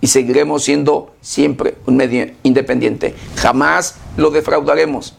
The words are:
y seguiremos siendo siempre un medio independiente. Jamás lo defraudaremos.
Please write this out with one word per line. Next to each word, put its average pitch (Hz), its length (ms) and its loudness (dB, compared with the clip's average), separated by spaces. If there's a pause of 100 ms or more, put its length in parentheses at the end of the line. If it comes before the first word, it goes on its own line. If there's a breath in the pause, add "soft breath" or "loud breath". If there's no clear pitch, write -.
y - 80 0
seguiremos 139 560 2
siendo 147 560 0
siempre - 560 -2 (100)
un 131 100 2
medio 123 360 0 (100)
independiente. 127 720 0 (220 loud breath)
Jamás 147 600 0 (200)
lo 156 140 2
defraudaremos. 147 880 0